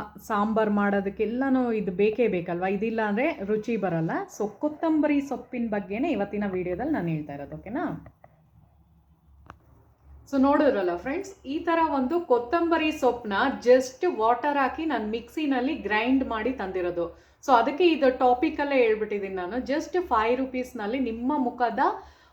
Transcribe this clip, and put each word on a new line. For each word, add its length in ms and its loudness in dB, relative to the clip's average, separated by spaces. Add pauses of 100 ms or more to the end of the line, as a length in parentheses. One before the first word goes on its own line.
(260)
ಸಾಂಬಾರ್ 420 2
ಮಾಡೋದಕ್ಕೆಲ್ಲನೂ 1000 2
ಇದು 200 -2
ಬೇಕೇ 360 2
ಬೇಕಲ್ವಾ? 400 -2
ಇದಿಲ್ಲ 340 0
ಅಂದ್ರೆ 440 0
ರುಚಿ 320 -2
ಬರಲ್ಲ. 340 0 (260)
So 220 -6
ಕೊತ್ತಂಬರಿ 600 0
ಸೊಪ್ಪಿನ 480 -6
ಬಗ್ಗೆನೇ 400 -2
ಇವತ್ತಿನ 380 -2
ವಿಡಿಯೋದಲ್ಲಿ 440 -2
ನಾನು 160 -2
ಹೇಳ್ತಾ 260 -4
ಇರೋದು, 220 -10
ಓಕೆನಾ? 500 -6 (2250)
So 100 2
ನೋಡಿದ್ರಲ್ಲ 540 4
ಫ್ರೆಂಡ್ಸ್, 400 -8 (100)
ಈ 140 -6
ತರ 200 0 (160)
ಒಂದು 260 0
ಕೊತ್ತಂಬರಿ 720 2
ಸೊಪ್ಪನ್ನ 420 0 (320)
just 520 4
ವಾಟರ್ 400 2
ಹಾಕಿ 280 0
ನಾನು 220 -2
ಮಿಕ್ಸಿನಲ್ಲಿ 680 -2
ಗ್ರೈಂಡ್ 520 0
ಮಾಡಿ 240 -2
ತಂದಿರೋದು. 800 -6 (140)
So 60 2
ಅದಕ್ಕೆ 360 4
ಇದು 320 4
ಟಾಪಿಕ್ 400 2
ಅಲ್ಲೇ 160 0
ಹೇಳ್ಬಿಟ್ಟಿದ್ದೀನಿ 600 0
ನಾನು. 220 -6
just 440 -2
ಫೈವ್ 360 2
ರುಪೀಸ್‌ನಲ್ಲಿ 600 -4
ನಿಮ್ಮ 380 -2
ಮುಖದ 420 -2 (540)